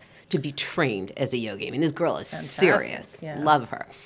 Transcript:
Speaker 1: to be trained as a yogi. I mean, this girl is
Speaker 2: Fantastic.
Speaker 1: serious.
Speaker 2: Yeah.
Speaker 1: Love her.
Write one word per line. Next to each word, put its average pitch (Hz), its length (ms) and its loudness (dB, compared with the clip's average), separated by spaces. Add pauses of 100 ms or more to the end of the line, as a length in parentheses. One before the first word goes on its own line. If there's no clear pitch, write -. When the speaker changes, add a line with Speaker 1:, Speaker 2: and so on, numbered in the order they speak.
(280)
Speaker 1:
to 175 100 0
be 139 140 -6
trained 107 640 -2
as 131 160 -2
a 127 60 0
yogi. 107 300 -6
I - 20 -10
mean, 127 100 -4
this 160 120 2
girl 151 260 0
is - 120 -8
Speaker 2:
Fantastic. - 300 2 (100)
Speaker 1:
serious. - 520 0
Speaker 2:
Yeah. 156 200 -8
Speaker 1:
Love 147 280 4
her. - 160 -8 (200)